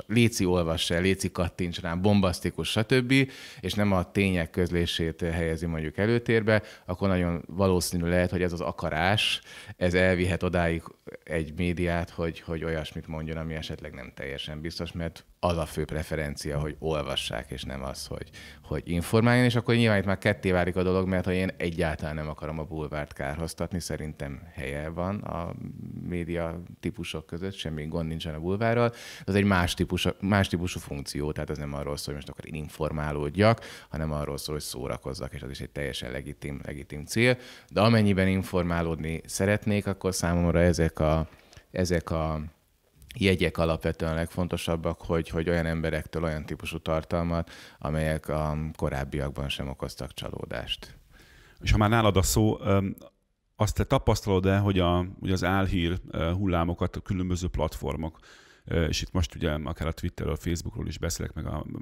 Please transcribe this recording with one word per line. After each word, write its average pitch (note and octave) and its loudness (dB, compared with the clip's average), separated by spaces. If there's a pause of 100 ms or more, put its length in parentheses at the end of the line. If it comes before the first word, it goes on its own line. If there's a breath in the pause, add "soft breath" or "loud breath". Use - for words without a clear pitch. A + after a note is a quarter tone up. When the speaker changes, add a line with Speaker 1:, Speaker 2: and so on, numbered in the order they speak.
Speaker 1:
léci A2 4
olvass E2+ 2
el, E2+ 2
léci F#2 2
kattints F2 -4
rám, F2+ -4
bombasztikus, F#2+ 4
stb., B2 2 (480 loud breath)
és F#2 -4
nem G2+ 4
a F2+ 2
tények F#2 2
közlését E2+ 0
helyezi E2 -2
mondjuk D#2+ -4
előtérbe, A2+ 2 (240 loud breath)
akkor F#2+ 0
nagyon F2+ 2
valószínű F2+ 2
lehet, F2+ 4
hogy F2+ 0
ez F2+ 0
az E2+ -4
akarás, F2 0 (360 loud breath)
ez F2+ 2
elvihet F2+ 4
odáig, E2+ 2 (420)
egy D#2+ -4
médiát, E2+ 0
hogy, E2 -4
hogy E2 -6
olyasmit D#2+ -6
mondjon, D#2+ -6
ami D#2+ -6
esetleg D#2 -10
nem B1+ -14
teljesen C#2+ -8
biztos, E2 -6
mert E2 -6 (160)
az F2 2
a D#2 0
fő D#2 -2
preferencia, D2+ -4
hogy D2+ -4
olvassák, C2+ -4
és C2 -8
nem C2 -8
az, - -8
hogy, - -10 (320 loud breath)
hogy - -6
informáljon, A2+ 4
és A#2+ 4
akkor A#2 4
nyilván A2+ 6
itt F#2+ 2
már F#2+ 2
ketté G2 2
válik F2+ 2
a F#2 2
dolog, F#2 2
mert F#2 2
ha F#2 0
én F#2 0
egyáltalán D#2+ -2
nem D#2 -4
akarom D#2 -8
a D#2+ -4
bulvárt D2+ -6
kárhoztatni, D#2+ -4
szerintem D2 -8 (100)
helye D2 -6
van F2 -4
a E2+ -8 (540)
média E2+ -4 (180)
típusok E2 -6
között, F#2 -8
semmi D#2 -6
gond E2 -4
nincsen D#2+ -6
a D2+ -8
bulvárral, A2+ 2 (320 loud breath)
az F#2+ 0
egy G2+ 6
más F2+ 4
típusú, F2+ 0 (100)
más G2 4
típusú F2 -2
funkció, D2 -4
tehát D2+ -4
az D2 -4
nem C#2+ -6
arról C#2+ -4
szól, D2 -6
hogy - -
most C#2+ -10
akkor - -14
én D#2 -8
informálódjak, D2+ 2 (280 loud breath)
hanem D#2 -4
arról C#2+ -4
szól, D2+ -6
hogy D2 -6
szórakozzak, C2 -8
és C#2+ -10
az B1+ -10
is C2+ -10
egy C2 -10
teljesen C2 -6
legitim, C#2 -8
legitim D2 -10
cél, B2 2 (360 loud breath)
de F#2 2
amennyiben G2+ 6
informálódni E2+ 0
szeretnék, G#2 2
akkor F#2+ -2
számomra E2+ 4
ezek E2 4
a, D#2 2 (420 loud breath)
ezek F2 0
a D#2+ -2 (800)
jegyek F2+ 4
alapvetően E2 0
legfontosabbak, E2+ -2
hogy, E2 0
hogy E2 -2
olyan E2+ 2
emberektől D#2+ -2
olyan D#2 -2
típusú D#2+ -8
tartalmat, E2+ 0 (280 loud breath)
amelyek D#2 -2
a D2+ -2 (180)
korábbiakban C#2 -4
sem C2+ -6
okoztak C2 -10
csalódást. - -10 (640 soft breath)
Speaker 2:
És - 2
ha G#2+ 8
már G#2 6
nálad A2 6
a F#2+ 6
szó, G#2+ 4
öm, G2 2 (600)
azt G#2+ 2
te G#2+ 2
tapasztalod-e, G2 4
hogy G2+ 4
a, F2 4 (140)
hogy F#2+ 0
az F#2 2
álhír, F#2 2 (100)
ö, D#2+ 0
hullámokat F2 0
a - -6
különböző F2+ -2
platformok, D#2 -4 (460 loud breath)
ö, E2 2
és D#2 0
itt - -8
most F2+ 0
ugye D#2 -2
akár D2+ -4
a D#2+ -2
Twitterről, D2+ -4
Facebookról E2 -4
is D#2+ -6
beszélek, D#2+ -4
meg D#2+ -8
a D#2 -6 (180)